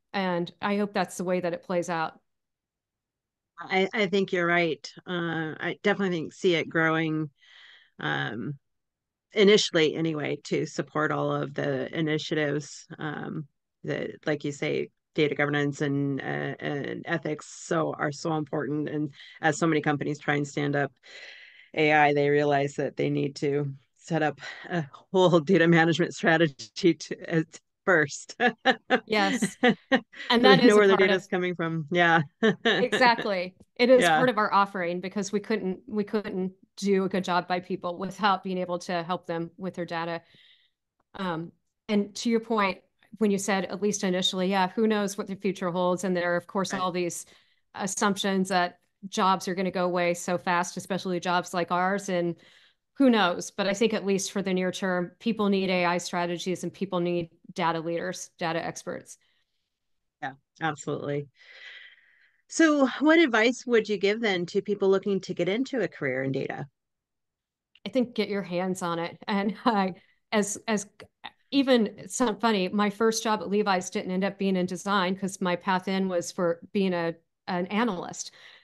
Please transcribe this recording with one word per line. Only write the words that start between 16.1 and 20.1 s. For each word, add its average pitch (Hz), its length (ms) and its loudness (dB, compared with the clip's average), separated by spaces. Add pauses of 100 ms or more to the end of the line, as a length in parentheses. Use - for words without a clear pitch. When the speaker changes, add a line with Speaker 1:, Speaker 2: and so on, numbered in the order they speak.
Speaker 2:
uh, 143 380 -6
and 135 460 -6
ethics 151 420 -6
so, 156 460 -4
are 151 180 -4
so 160 240 -4
important. 147 540 -4
And 151 240 -4 (280)
as 156 160 2
so 170 100 0
many 156 140 2
companies 147 380 -2